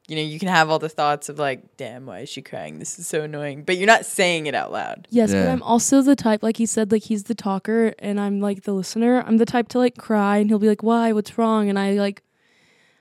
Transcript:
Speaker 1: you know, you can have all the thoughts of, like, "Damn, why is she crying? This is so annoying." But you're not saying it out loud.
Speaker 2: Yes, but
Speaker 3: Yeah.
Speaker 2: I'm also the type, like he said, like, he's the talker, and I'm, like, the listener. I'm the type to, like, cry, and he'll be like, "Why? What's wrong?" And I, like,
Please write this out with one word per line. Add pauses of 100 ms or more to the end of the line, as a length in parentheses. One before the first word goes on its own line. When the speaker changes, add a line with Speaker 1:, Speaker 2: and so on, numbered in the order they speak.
Speaker 1:
you
know,
you
can
have
all
the
thoughts
of,
like,
"Damn,
why
is
she
crying?
This
is
so
annoying."
But
you're
not
saying
it
out
loud.
Speaker 2:
Yes,
but
Speaker 3:
Yeah.
Speaker 2:
I'm
also
the
type,
like
he
said,
like,
he's
the
talker,
and
I'm,
like,
the
listener.
I'm
the
type
to,
like,
cry,
and
he'll
be
like,
"Why?
What's
wrong?"
And
I,
like, (800)